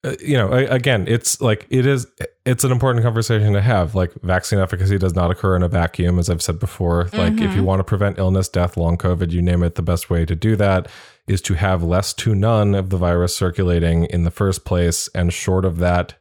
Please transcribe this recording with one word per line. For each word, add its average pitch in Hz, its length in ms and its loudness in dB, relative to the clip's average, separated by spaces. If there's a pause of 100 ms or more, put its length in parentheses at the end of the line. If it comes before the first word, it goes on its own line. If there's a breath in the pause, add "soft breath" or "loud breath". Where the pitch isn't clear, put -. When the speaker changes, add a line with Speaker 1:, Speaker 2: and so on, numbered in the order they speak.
Speaker 1:
uh, 135 180 -4
you 139 160 0
know, 101 140 0
a-, 131 160 2
again, 123 380 0
it's - 340 -2
like, 113 300 0
it 127 140 2
is, 135 220 0 (400)
it's 127 160 0
an 131 80 0
important 123 340 2
conversation 110 480 2
to 101 80 2
have. 101 360 2
Like, 90 160 0 (100)
vaccine 92 380 0
efficacy 95 360 0
does 90 180 0
not 87 160 2
occur 92 260 0
in 90 80 2
a 87 40 0
vacuum, 87 520 0
as 85 100 -2
I've 85 100 0
said 85 200 -4
before. 87 520 -2
Like, 87 200 0
if 220 80 0
you 110 80 0
Speaker 2:
Mm-hmm. 98 160 0
Speaker 1:
wanna 95 200 0
prevent 101 320 -2
illness, 95 320 0
death, 87 280 -2
long 85 200 0
covid, 87 360 -2
you 87 100 0
name 87 220 2
it, 82 100 -2
the 85 80 -4
best 82 260 -2
way 85 160 0
to 80 120 -2
do 110 180 0
that 95 340 0 (380 loud breath)
is 101 160 -2
to 95 120 -2
have 92 280 0
less 87 320 0
to 110 200 -2
none 104 420 2
of 92 140 -4
the 95 60 -2
virus 87 400 0
circulating 85 680 2
in 85 180 -2
the 85 80 0
first 98 340 -2
place. 87 520 0
And 87 160 0
short 92 320 -2
of 85 140 -2
that 87 420 0